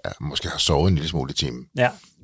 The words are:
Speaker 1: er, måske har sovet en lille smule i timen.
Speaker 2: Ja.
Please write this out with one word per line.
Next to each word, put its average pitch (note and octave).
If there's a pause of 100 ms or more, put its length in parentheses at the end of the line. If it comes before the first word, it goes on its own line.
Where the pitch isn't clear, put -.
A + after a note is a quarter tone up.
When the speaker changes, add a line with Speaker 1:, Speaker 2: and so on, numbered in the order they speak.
Speaker 1:
er, - (100)
måske -
har -
sovet D#2+
en F#2
lille D2+
smule C#2
i -
timen. B1+ (120)
Speaker 2:
Ja. B2 (340)